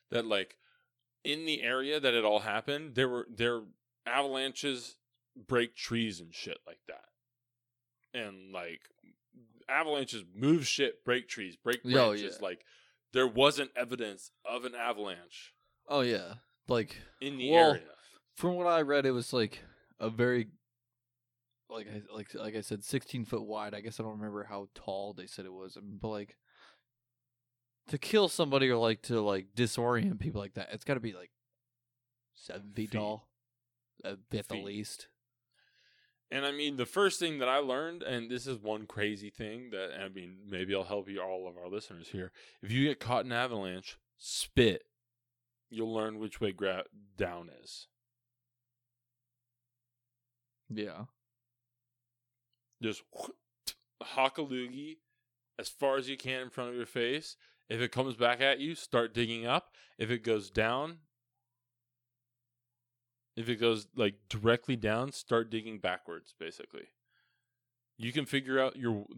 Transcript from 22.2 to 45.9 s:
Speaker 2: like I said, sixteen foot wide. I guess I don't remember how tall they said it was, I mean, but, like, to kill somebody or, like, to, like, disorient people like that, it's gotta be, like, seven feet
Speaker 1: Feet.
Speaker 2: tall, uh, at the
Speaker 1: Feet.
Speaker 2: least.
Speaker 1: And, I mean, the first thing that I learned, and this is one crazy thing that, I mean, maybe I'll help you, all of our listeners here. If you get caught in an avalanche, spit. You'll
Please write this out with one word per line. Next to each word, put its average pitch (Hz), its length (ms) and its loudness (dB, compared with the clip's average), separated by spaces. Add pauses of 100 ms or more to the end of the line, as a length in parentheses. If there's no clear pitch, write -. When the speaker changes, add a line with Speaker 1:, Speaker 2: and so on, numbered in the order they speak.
Speaker 2:
like 107 240 -6
I 107 40 -4
said, 101 220 -6
sixteen 127 400 -4
foot 110 200 -4
wide. 107 300 -6
I 104 80 -8
guess 110 180 -10
I 113 40 -4
don't 107 140 -8
remember 104 260 -6
how 101 320 -8
tall 98 380 -6
they 92 140 -14
said 95 180 -12
it 92 80 -14
was, 95 240 -14
I - 40 -16
mean, 101 200 -12
but, 113 80 -4
like, 104 260 -6 (1500)
to 151 100 -4
kill 208 300 4
somebody 135 420 4
or, 123 60 6
like, 113 280 4
to, 117 180 2
like, 98 340 0
disorient 120 640 2
people 104 220 -2
like 101 140 -8
that, 101 180 -8
it's 110 100 -10
gotta 135 160 0
be, 113 140 -6
like, 90 180 -16 (1000)
seven 101 420 -14
feet 110 140 -2
Speaker 1:
Feet. 113 80 -2
Speaker 2:
tall, 107 320 -4 (760)
uh, 95 60 -6 (240)
at 107 160 -4
the - 60 -6
Speaker 1:
Feet. 98 100 -6
Speaker 2:
least. 104 420 -8 (1200)
Speaker 1:
And, 139 160 -2
I 143 60 0
mean, 147 240 -2
the 123 100 0
first 196 360 2
thing 160 180 -2
that 127 80 2
I 131 120 6
learned, 147 440 -2
and 117 260 -4
this 123 160 -4
is 127 120 -6
one 107 300 -4
crazy 104 420 -4
thing 117 400 -10
that, 95 280 -4
I 98 120 -8
mean, 92 300 -14 (100)
maybe 92 260 -2
I'll 95 80 2
help 98 240 -4
you, 98 140 -6
all 92 260 -4
of 87 100 -14
our 90 120 -10
listeners 92 400 -10
here. 92 240 -8 (280)
If 98 120 -8
you 135 160 4
get 139 100 -4
caught 120 240 0
in 127 80 -8
an 117 60 -2
avalanche, 98 600 -4 (200)
spit. - 640 2 (840)
You'll 113 240 -2